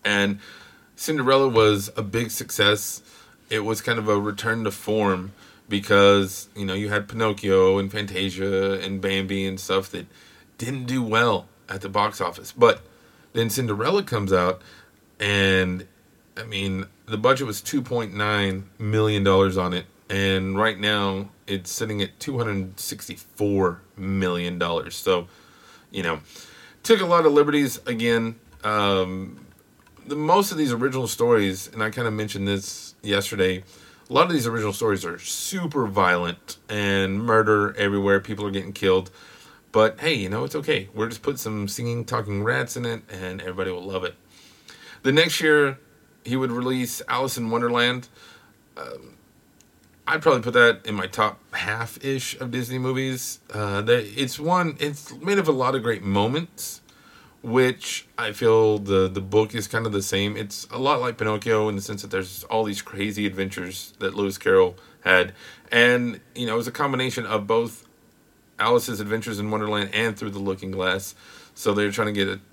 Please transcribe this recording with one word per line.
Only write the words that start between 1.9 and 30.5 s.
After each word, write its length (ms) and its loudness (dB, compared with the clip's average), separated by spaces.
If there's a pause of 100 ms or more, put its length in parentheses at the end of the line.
a 60 -4
big 300 -4
success. 680 0 (460)
It 120 -2
was 200 -4
kind 200 -2
of 80 -2
a 120 2
return 440 -4
to 80 -2
form 600 -2 (360)
because, 880 4
you 100 -6
know, 80 -4
you 140 -4
had 200 -2
Pinocchio 720 2
and 120 -2
Fantasia 880 -2
and 200 -6
Bambi 460 -2
and 140 -6
stuff 320 -2
that 140 -10 (520)
didn't 280 -6
do 180 -2
well 420 2 (220)
at 140 -10
the 60 -10
box 320 -2
office. 320 -6
But 300 4 (500)
then 160 0
Cinderella 540 -2
comes 300 -2
out, 280 2 (600)
and, 680 2 (500)
I 60 -12
mean, 440 -6 (200)
the 100 -6
budget 300 2
was 140 -8
two 200 -2
point 320 -4
nine 560 0 (100)
million 440 2
dollars 340 6
on 160 0
it, 140 -6 (220)
and 480 0
right 220 2
now 500 0 (180)
it's 240 -6
sitting 300 -4
at 180 -6
two 200 -6
hundred 420 -4
sixty-four 1000 -2 (140)
million 640 -2
dollars. 380 -4
So, 320 0 (640)
you 120 -6
know, 180 -4 (640)
took 200 4
a 20 0
lot 220 4
of 60 6
liberties 520 4
again. 520 0 (260)
Um, 840 0 (600)
the, 100 -6
most 340 2